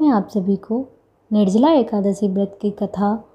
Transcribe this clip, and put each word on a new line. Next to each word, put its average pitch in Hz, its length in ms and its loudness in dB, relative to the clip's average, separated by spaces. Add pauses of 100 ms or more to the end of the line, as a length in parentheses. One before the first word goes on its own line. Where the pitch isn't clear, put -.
मैं 311 80 4
आप 208 200 2
सभी 196 280 -2
को 233 300 -6 (460)
निर्जला 214 380 4
एकादशी 208 580 0
व्रत 196 340 -4
की 208 80 -2
कथा 202 540 -4 (100)